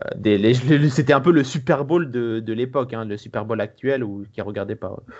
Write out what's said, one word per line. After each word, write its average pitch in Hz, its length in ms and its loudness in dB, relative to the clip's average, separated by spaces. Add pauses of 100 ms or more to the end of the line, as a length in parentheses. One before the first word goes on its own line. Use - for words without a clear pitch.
(180)
des, 104 200 4
les, 107 160 4
le, 143 340 4
c'était 143 260 2
un 139 80 6
peu 175 100 6
le 151 120 4
Super 143 400 -2
Bowl 160 280 0
de, 117 300 -2
de 110 120 -6
l'époque, 123 400 -4
hein, 113 100 -6
le 104 140 -6
Super 107 280 -8
Bowl 110 140 -4
actuel 127 440 -2
ou 101 280 -8
qui - 80 -10
est 101 40 -6
regardé 101 320 -6
par 98 260 -10 (180)